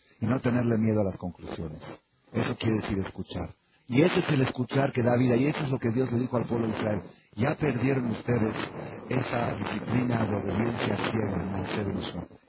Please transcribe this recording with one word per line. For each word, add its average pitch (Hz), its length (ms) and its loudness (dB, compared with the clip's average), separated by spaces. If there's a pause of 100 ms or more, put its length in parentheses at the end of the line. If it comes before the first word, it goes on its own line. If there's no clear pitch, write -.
(200)
y 113 60 0
no 123 140 2
tenerle 117 380 2
miedo 107 240 4
a 101 40 4
las 92 120 -2
conclusiones. 82 640 -8 (500)
Eso 113 260 0
quiere 110 240 2
decir 98 180 0
escuchar. 90 500 -6 (380)
Y 120 140 4
ese 175 180 6
es 170 100 0
el 139 120 4
escuchar 131 500 0
que 123 120 0
da 120 120 4
vida, 123 200 4
y 131 120 4
eso 151 120 -2
es 151 100 -2
lo 131 100 0
que 120 120 0
Dios 123 200 0
le 120 80 2
dijo 123 180 0
al 113 80 0
pueblo 117 220 0
de 110 60 -2
Israel. 104 280 -2 (340)
Ya 135 200 2
perdieron 131 520 0
ustedes 110 480 0 (540)
esa 120 460 -2
disciplina 117 680 0
de 101 100 0
obediencia 107 640 0 (140)
ciega, 104 260 -2
no 95 260 -4
hacer 110 160 -4
el 98 160 -2
Mishma. 87 280 -6 (260)